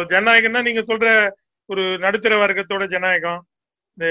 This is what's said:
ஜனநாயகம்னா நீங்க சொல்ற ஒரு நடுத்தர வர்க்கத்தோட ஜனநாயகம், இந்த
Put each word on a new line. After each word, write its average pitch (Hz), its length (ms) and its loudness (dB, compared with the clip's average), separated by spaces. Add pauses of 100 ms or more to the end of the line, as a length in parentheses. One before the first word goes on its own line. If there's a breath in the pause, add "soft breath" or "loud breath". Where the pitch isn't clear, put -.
ஜனநாயகம்னா 220 580 2
நீங்க 233 200 -2
சொல்ற 226 260 -2 (640)
ஒரு 196 140 -2 (140)
நடுத்தர 196 400 0
வர்க்கத்தோட 196 500 0
ஜனநாயகம், 175 540 -2 (560)
இந்த 165 140 -6